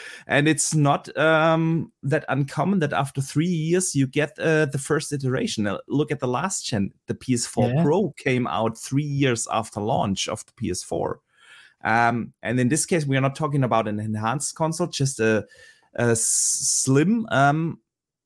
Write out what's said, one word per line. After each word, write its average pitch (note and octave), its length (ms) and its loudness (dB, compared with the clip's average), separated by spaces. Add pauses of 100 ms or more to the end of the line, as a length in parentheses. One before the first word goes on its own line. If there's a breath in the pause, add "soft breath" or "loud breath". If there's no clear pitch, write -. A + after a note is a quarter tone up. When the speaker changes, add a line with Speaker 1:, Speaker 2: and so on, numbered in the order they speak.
(260 loud breath)
Speaker 1:
and C#3 220 2
it's D#3 260 0
not, D3 440 2
um, D#3+ 760 2 (100)
that D3 280 0
uncommon D3 480 0
that C#3+ 160 0
after C#3 260 -2
three D3 240 0
years F3 500 0
you C3+ 120 4
get, D3 320 -2
uh, D#3 260 2
the C#3+ 140 -2
first D3+ 340 -2
iteration. C3 540 -2
Uh, G2 100 -2 (100)
look D3 240 0
at C#3+ 100 -4
the C3 80 -2
last C#3+ 360 -2
gen. G2 280 -2 (160)
The A2+ 60 -4
P - 200 -2
S A#2 100 0
four A#2 240 0
Speaker 2:
Yeah. C#3+ 140 2
Speaker 1:
Pro E3 340 2
came B2+ 300 0
out A2 320 -2
three C#3 260 -2
years C#3 480 0
after G#2+ 300 -2
launch G#2+ 480 -2
of - 160 -8
the - 80 -20
P G2 160 -6
S F2+ 120 -6
four. - 380 -4 (640 soft breath)
Um, A#2 480 2 (100)
and A#2+ 160 -2
in B2 120 2
this D#3 160 0
case, E3 180 0
we C3+ 140 0
are - 20 2
not C3+ 160 0
talking D3 280 0
about A2+ 220 2
an G#2+ 140 -4
enhanced A2 540 -4
console, D#3+ 320 -2
just C3+ 340 -4
a, A2 260 2 (500 soft breath)
a A#2+ 160 2
s-, A2+ 120 2
slim, - 1080 0
um, D3 500 2 (460)